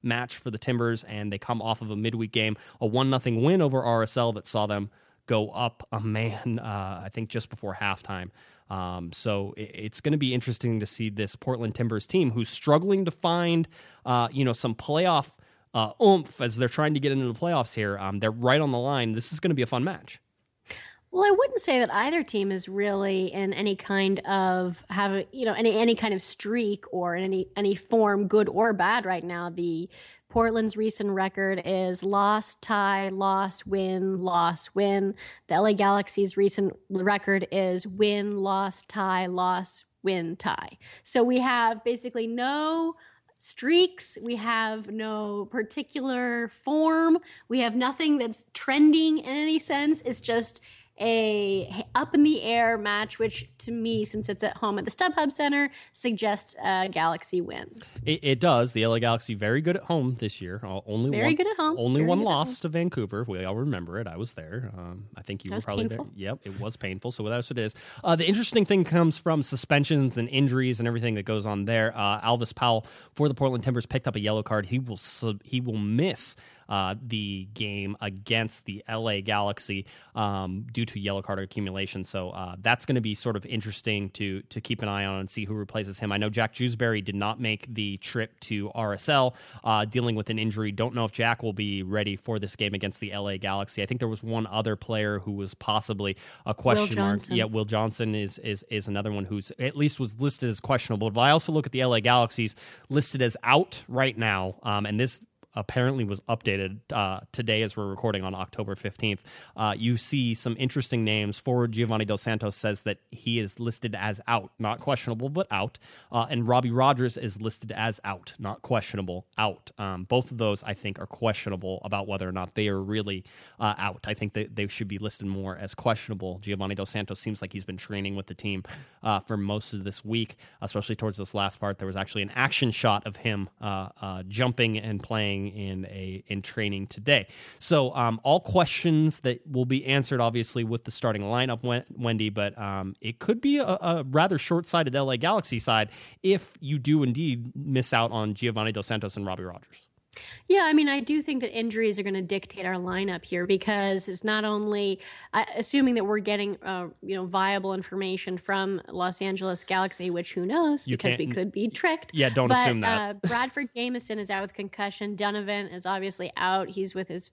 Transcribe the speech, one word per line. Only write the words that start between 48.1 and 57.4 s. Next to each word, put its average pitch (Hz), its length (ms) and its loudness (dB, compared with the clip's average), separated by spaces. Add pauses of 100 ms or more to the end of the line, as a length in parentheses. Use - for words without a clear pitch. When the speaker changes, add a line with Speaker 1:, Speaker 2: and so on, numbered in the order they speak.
Speaker 2:
that's 233 340 -4
trending 311 640 6
in - 80 -4
any 302 320 0
sense. 302 460 2
It's - 180 -4
just 226 400 -2 (400)
a 208 840 0 (100)
up 294 180 2
in 294 100 10
the 302 200 6
air 226 340 4
match, 208 420 -2
which 226 300 -2 (100)
to 233 120 -10
me, 226 320 0
since 214 240 -4
it's 202 160 -4
at - 140 -2
home 202 200 -2
at 196 60 -4
the - 80 -4
StubHub 320 400 2
Center, 285 400 0 (220)
suggests 214 680 -2
a 190 300 0
Galaxy 165 480 0
win. - 300 -6 (340)